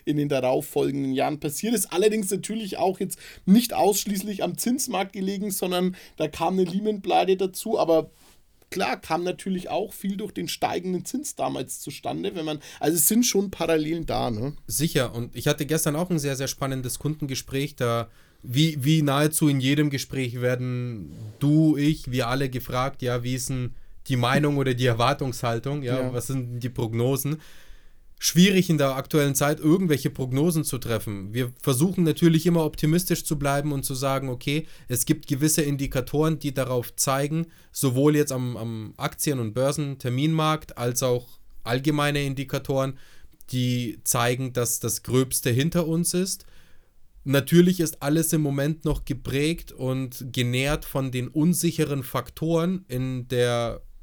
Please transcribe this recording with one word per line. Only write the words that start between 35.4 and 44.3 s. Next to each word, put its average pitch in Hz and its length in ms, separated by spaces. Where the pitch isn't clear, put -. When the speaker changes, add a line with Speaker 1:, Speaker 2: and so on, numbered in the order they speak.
Speaker 2:
Indikatoren, 143 760
die 143 160
darauf 127 420
zeigen, 147 500
sowohl 139 460
jetzt 147 160
am, 123 240
am 110 400
Aktien- 139 440
und 110 120
Börsenterminmarkt 143 1300
als 120 240
auch 123 360
allgemeine 143 600
Indikatoren, 135 760
die 123 540
zeigen, 123 480